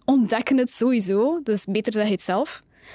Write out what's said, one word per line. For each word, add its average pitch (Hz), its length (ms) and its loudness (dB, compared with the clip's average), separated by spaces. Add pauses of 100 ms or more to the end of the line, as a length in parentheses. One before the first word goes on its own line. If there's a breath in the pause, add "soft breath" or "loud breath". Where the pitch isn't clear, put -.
ontdekken 247 540 2
het 247 120 0
sowieso. 233 720 0
Dus 214 220 -2
beter 214 280 -2
zeg 214 140 0
je 214 60 0
het 185 100 -2
zelf. 202 400 -4 (320 loud breath)